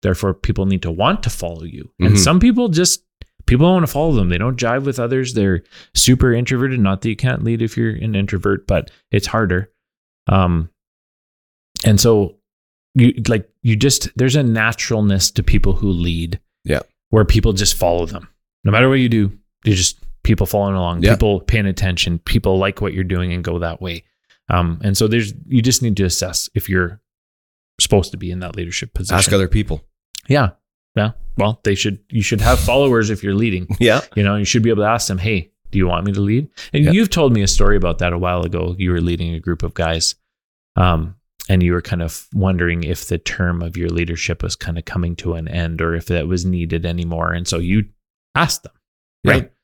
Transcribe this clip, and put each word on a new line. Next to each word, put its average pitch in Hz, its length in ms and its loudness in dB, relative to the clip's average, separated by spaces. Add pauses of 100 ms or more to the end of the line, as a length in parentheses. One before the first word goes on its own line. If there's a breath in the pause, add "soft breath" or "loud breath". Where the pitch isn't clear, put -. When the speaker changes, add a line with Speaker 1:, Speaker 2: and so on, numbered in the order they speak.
Speaker 1:
Therefore, 95 320 0
people 95 320 -2
need 95 180 0
to 87 80 -4
want 117 320 -2
to 123 60 -2
follow 85 340 -10
you. - 360 -16
And 90 100 4
Speaker 2:
Mm-hmm. 104 80 6
Speaker 1:
some 156 220 4
people 240 300 4
just, 175 340 0 (420)
people 123 220 4
don't 185 80 6
wanna 170 120 2
follow 151 260 0
them. 101 160 2
They 87 80 0
don't 120 220 -2
jive 123 240 -2
with 135 160 -4
others. 123 340 -2
They're 98 300 0 (300 loud breath)
super 127 400 4
introverted. 127 460 -2
Not 98 220 0
that 113 80 -2
you 107 80 -2
can't 123 260 -2
lead 113 180 0
if 113 160 -4
you're 113 180 0
an 110 200 -4
introvert, 98 520 -2
but 85 220 0 (220 soft breath)
it's 107 160 0
harder. 98 420 -2 (580)
Um, 90 420 2 (1160)
and 107 140 4
so 107 380 2 (580)
you, 123 180 6 (140)
like, 110 220 -2 (120)
you 113 140 2
just, 131 420 0
there's 127 180 2
a 147 80 2
naturalness 110 880 0
to - 120 -2
people - 300 4
who 98 160 0
lead 85 500 -2 (240)
Speaker 2:
Yeah. 78 160 0 (300)
Speaker 1:
where - 160 4
people 107 280 2
just 95 220 0
follow 85 300 0
them. - 220 -14 (360)
No 101 80 2
matter 120 180 4
what 135 100 2
you 123 100 2
do, 104 220 2 (320)
you 104 120 2
just, - 240 -2 (240)
people 104 220 2
following 101 300 0
along, 87 280 -2
Speaker 2:
Yeah. 104 100 6
Speaker 1:
people 101 280 2
paying 107 240 0
attention, 90 540 -2
people 98 380 0
like 98 240 -2
what 101 120 -4
you're 92 100 -2
doing 90 300 -2
and 87 100 -6
go 87 160 -4
that 82 220 -6
way. 87 220 -10 (460)
Um, 87 340 0
and 101 140 0
so 110 100 2
there's, 107 260 0 (140)
you 131 140 2
just 123 200 0
need 113 160 0
to 98 60 0
assess - 520 -4
if - 120 -4
you're 92 320 -2 (800)
supposed - 320 2
to - 60 -12
be 90 140 -8
in 90 80 -8
that 90 160 -10
leadership 87 380 -10
position. 92 240 -2
Speaker 2:
Ask 95 140 2
other 98 160 2
people. 92 360 -2 (440)
Speaker 1:
Yeah. 127 220 2 (460)
Yeah. 110 160 0 (260)
Well, 107 260 0
they 104 120 0
should, 101 240 -4 (100)
you 110 120 -2
should 101 200 -2
have 120 180 4
followers 123 500 2
if 104 140 -4
you're 101 120 -2
leading. 98 380 -2
Speaker 2:
<laughs> 95 60 -6
Yeah. 120 220 4 (140)
Speaker 1:
You 104 80 2
know, 101 120 2
you 104 100 -2
should 113 180 2
be 113 60 4
able 104 140 2
to 104 60 2
ask 117 180 0
them, 95 120 -4
"Hey, 92 320 -2 (200)
do 101 60 -2
you 92 100 2
want 87 180 -2
me 101 60 0
to 98 80 -2
lead?" 110 300 0 (240 loud breath)
And 147 100 2
Speaker 2:
Yeah. 156 80 4
Speaker 1:
you've 202 200 4
told 147 200 4
me 107 100 2
a 98 60 2
story 101 300 6
about 87 220 0
that 87 120 0
a 87 60 -2
while 90 240 -2
ago. 87 360 -4
You 90 140 0
were 87 100 0
leading 85 320 -2
a 82 60 -6
group 85 240 -4
of 85 120 -6
guys, 82 400 -2 (600)
um, 87 400 2 (320)
and 92 160 4
you 87 100 2
were 87 80 -2
kind 85 200 -6
of - 320 -8
wondering 87 500 0
if 82 220 -6
the 87 140 -4
term 87 420 -4
of 85 160 -8
your 85 120 -4
leadership 85 540 -4
was 87 120 -6
kind 82 220 -8
of 82 80 -10
coming 85 320 -4
to 85 180 -6
an 80 120 -8
end 82 340 -4
or 85 140 -2
if 85 120 -8
that 82 200 -2
was 87 180 -2
needed 85 400 -2
anymore. 85 460 -4
And 85 160 -6
so 85 120 -4
you 95 260 0 (500)
asked - 280 -2
them, - 100 -20 (500)
Speaker 2:
Yeah. 143 80 2
Speaker 1:
right? 135 200 0 (120)